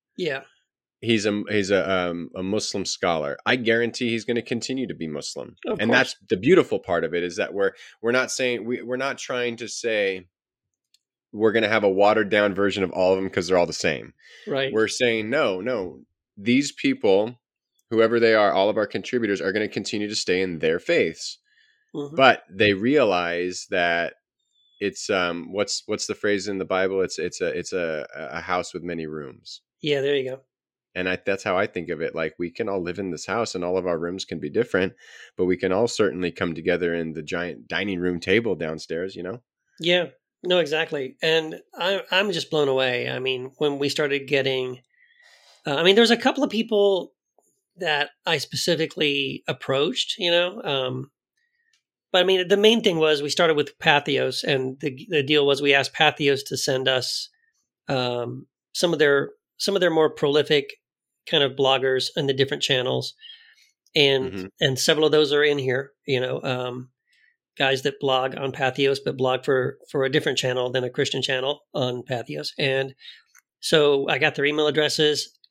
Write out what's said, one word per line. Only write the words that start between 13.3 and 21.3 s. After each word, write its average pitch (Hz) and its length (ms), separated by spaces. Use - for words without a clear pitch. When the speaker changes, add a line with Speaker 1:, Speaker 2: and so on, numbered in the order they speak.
Speaker 2:
'cause 87 160
they're 90 100
all 87 80
the 80 80
same. 69 400
Speaker 1:
Right. 135 240
Speaker 2:
We're 110 180
saying, 113 420
no, 123 300
no, 92 400
these 123 340
people, 117 680
whoever 113 300
they 113 160
are, 104 160
all 98 180
of 101 80
our 104 80
contributors 101 560
are 95 100
gonna 104 160
continue 104 400
to 107 80
stay 92 260
in 90 180
their 80 200
faiths. 117 600